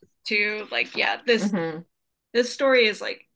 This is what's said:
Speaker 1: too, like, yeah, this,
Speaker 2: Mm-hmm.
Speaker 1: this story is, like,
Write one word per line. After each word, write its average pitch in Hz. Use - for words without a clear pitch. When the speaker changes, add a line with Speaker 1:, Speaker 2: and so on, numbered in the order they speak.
Speaker 1:
too, 208
like, 240
yeah, -
this, 220
Speaker 2:
Mm-hmm. 165
Speaker 1:
this 240
story 254
is, 202
like, -